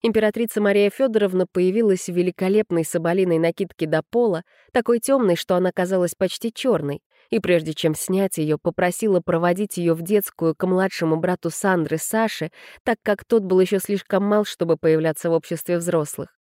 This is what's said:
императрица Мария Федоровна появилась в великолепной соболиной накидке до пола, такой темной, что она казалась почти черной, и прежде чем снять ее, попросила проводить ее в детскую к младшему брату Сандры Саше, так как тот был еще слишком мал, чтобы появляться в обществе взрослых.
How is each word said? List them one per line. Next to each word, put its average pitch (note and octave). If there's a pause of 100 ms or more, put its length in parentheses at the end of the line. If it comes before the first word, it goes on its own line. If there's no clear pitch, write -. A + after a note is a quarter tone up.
императрица G#3+
Мария G3+
Федоровна G3+
появилась F#3
в F3
великолепной F3+
соболиной E3+
накидке E3+
до D#3+
пола, A3 (280)
такой A#3+
темной, A#3
что F#3
она F3+
казалась F3+
почти -
черной, D#3 (300)
и A3+
прежде D#3+
чем D#3
снять F#3
ее, D3+
попросила F3+
проводить F3
ее E3+
в E3
детскую E3+
к F3+
младшему F#3
брату E3+
Сандры E3
Саше, A3 (320)
так A3+
как -
тот A3+
был F#3
еще F#3+
слишком G3
мал, G#3
чтобы E3
появляться D#3+
в E3
обществе E3
взрослых. E3+